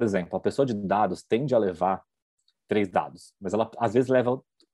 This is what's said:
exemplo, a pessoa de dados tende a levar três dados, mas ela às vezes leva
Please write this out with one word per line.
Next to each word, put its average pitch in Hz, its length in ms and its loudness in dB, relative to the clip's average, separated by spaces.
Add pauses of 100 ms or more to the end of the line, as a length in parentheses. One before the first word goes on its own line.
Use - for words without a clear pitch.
exemplo, 98 340 -2
a 92 40 -4
pessoa 139 260 0
de 123 80 -2
dados 101 500 0
tende 123 320 0
a - 20 6
levar 92 460 0 (640)
três 101 220 0
dados, 76 500 -6
mas 92 140 -6
ela 110 240 0
às 113 160 0
vezes 127 160 4
leva 127 320 2 (320)